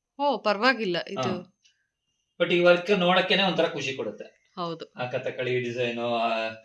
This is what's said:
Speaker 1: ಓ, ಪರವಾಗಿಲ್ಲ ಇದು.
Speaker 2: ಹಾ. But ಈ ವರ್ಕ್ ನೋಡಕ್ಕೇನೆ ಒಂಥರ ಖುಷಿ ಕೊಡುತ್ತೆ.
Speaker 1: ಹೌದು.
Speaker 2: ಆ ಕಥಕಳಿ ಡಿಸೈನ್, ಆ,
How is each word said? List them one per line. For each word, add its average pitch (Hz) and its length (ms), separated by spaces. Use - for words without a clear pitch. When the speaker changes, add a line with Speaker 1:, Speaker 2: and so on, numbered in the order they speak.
Speaker 1:
ಓ, 277 180
ಪರವಾಗಿಲ್ಲ 208 600
ಇದು. 196 120
Speaker 2:
ಹಾ. - 400
But 175 140
ಈ 175 60
ವರ್ಕ್ 175 400
ನೋಡಕ್ಕೇನೆ 180 440
ಒಂಥರ 165 240
ಖುಷಿ 131 260
ಕೊಡುತ್ತೆ. - 600
Speaker 1:
ಹೌದು. 170 420
Speaker 2:
ಆ 123 80
ಕಥಕಳಿ 123 540
ಡಿಸೈನ್, 120 400
ಆ, 113 480